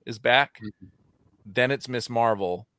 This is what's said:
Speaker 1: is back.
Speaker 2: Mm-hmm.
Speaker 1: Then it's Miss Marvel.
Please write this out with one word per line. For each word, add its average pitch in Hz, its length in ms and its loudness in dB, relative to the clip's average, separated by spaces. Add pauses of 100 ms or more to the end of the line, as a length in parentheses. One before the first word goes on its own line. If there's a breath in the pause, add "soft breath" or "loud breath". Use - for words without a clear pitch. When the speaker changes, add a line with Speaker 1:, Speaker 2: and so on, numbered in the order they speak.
Speaker 1:
is 113 140 -10
back. 131 440 2
Speaker 2:
Mm-hmm. 101 240 -16 (580)
Speaker 1:
Then 123 260 0
it's - 160 -4
Miss 123 220 -6
Marvel. 110 580 0 (120)